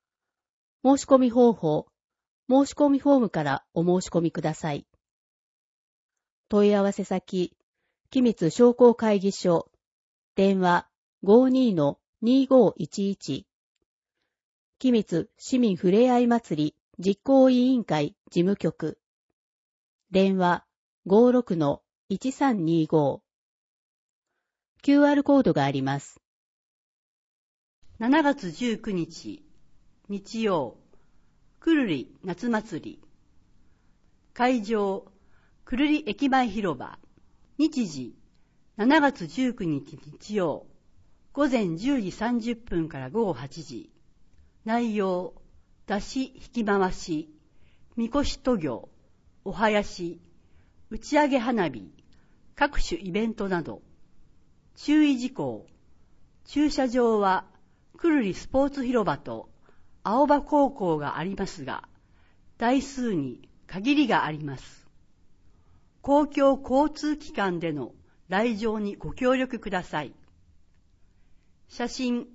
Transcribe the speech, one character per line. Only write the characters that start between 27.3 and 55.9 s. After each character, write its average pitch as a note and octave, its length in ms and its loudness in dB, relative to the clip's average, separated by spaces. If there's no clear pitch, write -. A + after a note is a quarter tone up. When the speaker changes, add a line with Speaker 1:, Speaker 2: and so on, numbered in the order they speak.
Speaker 2:
七 C#4 240 2
月 C#4 280 -2
十 A3+ 260 -4
九 G#3+ 160 -8
日、 D#3 500 -8
日 G3+ 360 -8
曜、 D#3+ 340 -2
く E4 160 0
る C4+ 120 0
り C3+ 360 -6
夏 F#3 240 -8
祭 G#3+ 320 -4
り。 A2 220 -18
会 B3 300 0
場、 G3+ 480 -4
く B3+ 100 -8
る C#4+ 120 2
り D4 200 0
駅 B3+ 220 -2
前 B3+ 180 2
広 F#3 320 -6
場。 D#2+ 200 -16
日 C#4+ 300 0
時、 B2+ 280 -12
七 C4+ 240 2
月 C4 260 -2
十 B3+ 260 -4
九 G#3 120 -8
日 C#3+ 340 -6
日 G#3 140 -10
曜、 D#3+ 320 -4
午 C#4 160 0
前 G#3+ 260 -2
十 B3+ 240 -2
時 F#3 120 -6
三 A#3+ 280 -4
十 A#3 160 -6
分 E3+ 320 -6
か D3+ 120 -12
ら C3 100 -10
午 G#3+ 160 -2
後 F3+ 80 -2
八 C#3 300 -12
時。 A2+ 280 -16
内 A3+ 320 -2
容、 F#3 380 -2
山 G3+ 140 -4
車 - 220 -8
引 - 200 -10
き A#3+ 120 -4
回 G3 280 0
し、 D#3+ 360 -8
み A#3 120 -4
こ C#4 140 0
し - 160 -4
渡 B3 180 -2
御、 C#3 320 -8
お G3 80 -10
囃 G#3 320 0
子、 - 380 -12
打 A3 100 -10
ち - 180 -2
上 D4 100 4
げ C4 120 2
花 A3 300 -2
火、 G#2 220 -16
各 C#4+ 240 -2
種 - 220 -2
イ F#3+ 100 -10
ベ G#3 140 -2
ン A3 80 -4
ト G3 160 -8
な F3+ 140 -2
ど。 A2+ 180 -14
注 D4+ 280 2
意 C#4+ 140 2
事 B3 140 -6
項、 A#2+ 340 -8